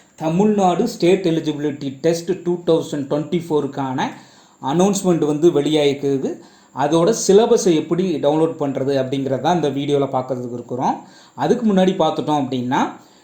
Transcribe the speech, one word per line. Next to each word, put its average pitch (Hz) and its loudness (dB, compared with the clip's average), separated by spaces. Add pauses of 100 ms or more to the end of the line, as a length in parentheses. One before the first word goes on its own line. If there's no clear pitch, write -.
(160)
தமிழ்நாடு 190 2
ஸ்டேட் 190 2
எலிஜிபிலிட்டி 147 -4
டெஸ்ட் 165 0 (120)
டூ 175 -2 (100)
தௌசண்ட் 147 0
டுவெண்ட்டி 151 -2
ஃபோருக்கான 139 -2 (540)
அனௌன்ஸ்மெண்ட் 175 2
வந்து 151 2
வெளியாகிருக்குது. 143 0 (460)
அதோட 151 2 (140)
சிலபஸை 214 4
எப்படி 170 -2
டவுன்லோட் 156 0
பண்றது 135 -2
அப்படிங்கிறத 131 -2
தான் 160 0
இந்த 151 0
வீடியோல 139 0
பார்க்கறதுக்கு 127 -4
இருக்கிறோம். 127 -6 (300)
அதுக்கு 147 0
முன்னாடி 185 4
பார்த்துட்டோம் 151 0
அப்படின்னா, 127 -2 (420)